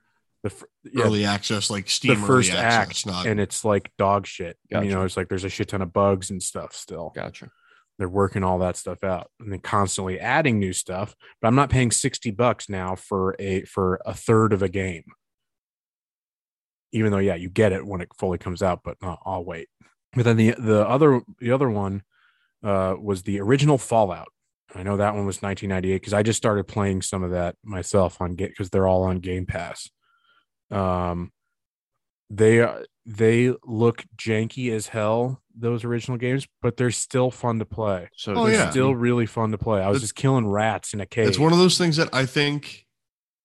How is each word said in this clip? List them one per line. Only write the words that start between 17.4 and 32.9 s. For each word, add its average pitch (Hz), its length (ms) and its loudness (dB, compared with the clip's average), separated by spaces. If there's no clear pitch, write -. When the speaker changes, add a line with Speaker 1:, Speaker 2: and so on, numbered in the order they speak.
Speaker 1:
get 101 220 4
it 95 140 -4
when 95 140 -8
it 90 160 -10
fully 90 220 -2
comes 90 240 -6
out, 90 200 0
but - 200 -12
no, 87 240 -8
I'll 92 180 -6
wait. 85 240 -12
But 123 100 2
then 113 140 4
the, 110 180 6
the 107 320 4
other, 131 320 6
the 117 120 -4
other 135 180 2
one, 101 340 -2
uh, 95 360 0
was 101 260 -4
the 101 160 -2
original 139 360 4
Fallout. 101 560 0
I 92 100 -10
know 101 120 -2
that 101 180 2
one 101 120 -2
was 98 160 -6
nineteen 98 260 -6
ninety-eight 95 340 -2
'cause 101 120 -4
I 104 80 4
just 107 140 2
started 104 280 0
playing 98 380 -2
some 95 220 -6
of 90 80 -4
that 87 320 -4
myself 95 560 0
on 90 160 -4
Ga-, 98 200 -6
'cause 92 140 -8
they're 95 160 2
all 92 160 4
on 92 160 0
Game 92 260 -6
Pass. - 460 -10
Um, 90 600 -2
they, 110 320 6
uh, 69 160 0